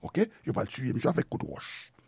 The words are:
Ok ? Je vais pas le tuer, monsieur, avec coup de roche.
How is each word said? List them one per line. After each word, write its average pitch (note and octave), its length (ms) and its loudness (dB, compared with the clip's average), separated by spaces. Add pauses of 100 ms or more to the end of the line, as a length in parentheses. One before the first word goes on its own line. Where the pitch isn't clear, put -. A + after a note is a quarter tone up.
Ok ? - 160 -4
Je G#3+ 320 2
vais A2+ 40 2
pas - 80 0
le G2+ 60 0
tuer, B2+ 260 -2
monsieur, - 160 2
avec - 180 2
coup - 100 -4
de - 80 -4
roche. - 460 -10 (160)